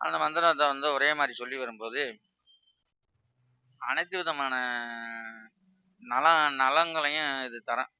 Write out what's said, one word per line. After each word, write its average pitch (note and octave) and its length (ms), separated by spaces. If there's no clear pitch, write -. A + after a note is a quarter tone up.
அந்த D#3+ 180
மந்திரத்தை D#3 480
வந்து C#3+ 260
ஒரே C#3+ 220
மாதிரி C#3+ 200
சொல்லி B2 220
வரும்போது A#2 640
அனைத்து D3+ 380
விதமான D3 380
நல-, D3 480
நலங்களையும் D3 920
இது A#2 160
தரும். B2 400